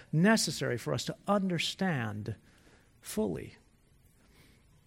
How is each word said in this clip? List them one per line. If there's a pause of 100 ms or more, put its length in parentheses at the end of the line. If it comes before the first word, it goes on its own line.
(120)
necessary
for
us
to (100)
understand (680)
fully, (1300)